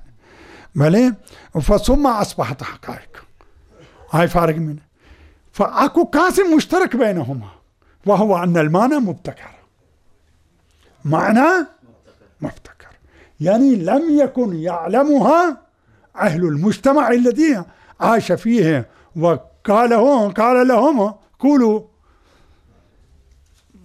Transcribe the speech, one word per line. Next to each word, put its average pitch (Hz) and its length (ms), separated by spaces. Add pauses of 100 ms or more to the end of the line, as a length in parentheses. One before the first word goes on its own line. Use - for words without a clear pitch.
(720)
بلى؟ 202 400 (460)
فثم 240 460
أصبحت 190 560
حقائق. - 640 (840)
هاي 165 180
فارق 165 280
منه. 151 260 (680)
فأكو 269 520
قاسم 349 520
مشترك 320 400
بينهما، 143 520 (580)
وهو 196 360
أن 175 140
المعنى 175 380
مبتكر. 190 560 (1500)
معنى 214 640 (760)
مبتكر. - 480 (520)
يعني 226 360
لم 285 420
يكن 240 380
يعلمها 240 1000 (600)
أهل 180 280
المجتمع 214 640
الذي 240 560 (360)
عاش 214 320
فيه، 165 560 (280)
وقال 196 760
هو، 233 360
قال 247 400
لهم: 226 460 (240)
"قولوا، 247 420 (2000)